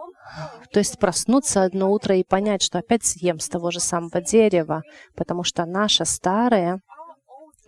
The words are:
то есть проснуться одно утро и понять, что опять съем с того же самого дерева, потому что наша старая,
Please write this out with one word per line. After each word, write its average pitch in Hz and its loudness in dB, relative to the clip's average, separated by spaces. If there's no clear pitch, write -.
то - 2
есть - -2
проснуться 202 2
одно 190 2
утро 202 2
и 185 2
понять, 196 0
что - -2
опять 226 0
съем 170 -2
с - -8
того 175 -4
же 170 -6
самого 170 -2
дерева, 175 2
потому 175 -4
что 170 -4
наша 190 0
старая, 190 2